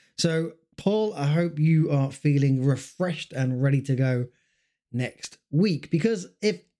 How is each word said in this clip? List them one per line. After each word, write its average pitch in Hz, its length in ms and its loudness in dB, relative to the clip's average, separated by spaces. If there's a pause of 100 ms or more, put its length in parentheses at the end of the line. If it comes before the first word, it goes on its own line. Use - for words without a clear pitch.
(180)
So, 165 360 -2 (240)
Paul, 214 360 0
I 143 120 -4
hope 160 340 0
you 156 320 4
are 135 180 2
feeling 139 540 2
refreshed 147 720 -4
and 127 280 -2
ready 139 200 2
to 135 160 0
go 127 300 0 (680)
next - 460 -8 (120)
week, 165 400 0
because 185 360 0 (140)
if 208 200 -2 (180)